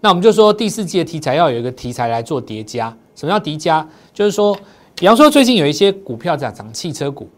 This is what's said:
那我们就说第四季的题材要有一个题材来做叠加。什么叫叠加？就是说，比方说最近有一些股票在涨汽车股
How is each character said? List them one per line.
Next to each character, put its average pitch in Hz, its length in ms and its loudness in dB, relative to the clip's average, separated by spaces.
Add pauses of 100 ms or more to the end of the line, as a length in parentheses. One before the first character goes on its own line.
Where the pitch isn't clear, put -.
那 214 80 2
我 185 40 4
们 175 80 0
就 220 120 6
说 214 200 6
第 214 140 -2
四 202 160 -6
季 185 140 -4
的 165 80 0
题 160 160 -10
材 135 140 -2
要 160 140 2
有 120 80 -2
一 120 60 -4
个 127 80 -6
题 123 220 -12
材 120 160 -4
来 117 120 -4
做 127 200 -6
叠 110 200 -12
加。 113 320 -8 (220)
什 - 100 -12
么 160 60 -2
叫 208 80 0
叠 156 160 -8
加？ 156 320 -2 (260)
就 208 120 -2
是 208 60 2
说， 208 260 0 (360)
比 - 140 0
方 220 80 8
说 294 140 8
最 285 160 4
近 247 100 2
有 165 100 2
一 147 60 2
些 196 180 2
股 190 280 -8
票 165 180 -4
在 131 160 -6
涨 110 220 -18
汽 160 180 -8
车 139 180 -6
股 135 280 -14